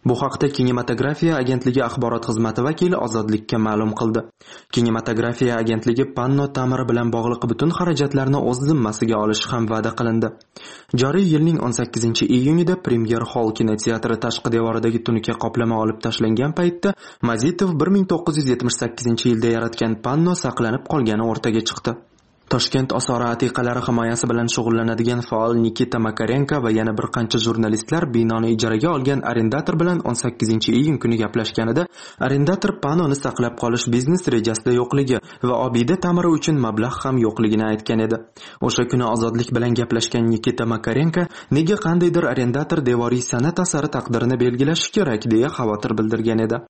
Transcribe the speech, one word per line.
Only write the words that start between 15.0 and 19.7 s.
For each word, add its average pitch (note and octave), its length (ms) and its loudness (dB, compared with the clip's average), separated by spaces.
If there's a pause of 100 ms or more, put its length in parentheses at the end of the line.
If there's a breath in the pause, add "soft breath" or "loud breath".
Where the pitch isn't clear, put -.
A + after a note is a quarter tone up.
tunuka A2+ 360 -2
qoplama A2+ 400 0
olib A2 220 0
tashlangan A2+ 480 0
paytda F3 460 0 (300 loud breath)
Mazitov D#3+ 420 0 (100)
bir D#3+ 80 2
ming G3 160 4
to'qqiz D#3+ 400 0
yuz C3 80 0
yetmish B2 320 0
sakkizinchi A#2 480 0
yilda A#2 240 2
yaratgan A2+ 480 -2